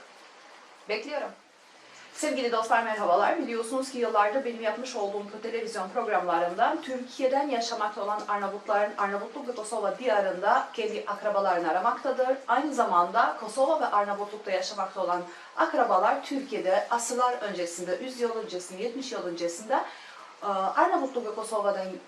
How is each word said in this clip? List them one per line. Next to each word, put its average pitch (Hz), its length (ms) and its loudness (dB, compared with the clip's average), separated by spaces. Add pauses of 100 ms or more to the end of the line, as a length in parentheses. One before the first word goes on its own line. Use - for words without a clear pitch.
(880)
Bekliyorum. 247 400 -4 (880)
Sevgili 262 380 0
dostlar, 226 300 4
merhabalar. 208 560 4
Biliyorsunuz 233 540 -2
ki 254 60 -8
yıllardır 214 460 2
benim 233 180 -6
yapmış 226 340 -2
olduğum 202 280 -2 (140)
bu - 40 -14
televizyon 220 460 -4
programlarında 190 960 2
Türkiye'den 262 640 0
yaşamakta 214 540 -2
olan 208 260 -2
Arnavutların 202 680 0
Arnavutluk 208 500 -4
ve 240 60 -4
Kosova 214 440 -2
diyarında 208 760 2
kendi 208 340 -4
akrabalarını 196 640 0
aramaktadır. 240 580 2 (200)
Aynı 285 260 2
zamanda 202 640 4
Kosova 269 400 2
ve 254 60 0
Arnavutluk'ta 208 640 0
yaşamakta 190 500 -2
olan 175 220 0 (340)
akrabalar 254 680 4
Türkiye'de 202 680 0
asırlar 240 520 2
öncesinde, 180 600 -4
yüz 254 180 -8
yıl 226 160 0
öncesinde, 185 460 -6
yetmiş 240 300 -6
yıl 190 140 -6
öncesinde, 175 480 -4 (680)
e, 208 40 -4
Arnavutluk 240 800 2
ve 208 80 -4
Kosova'dan 202 520 0 (220)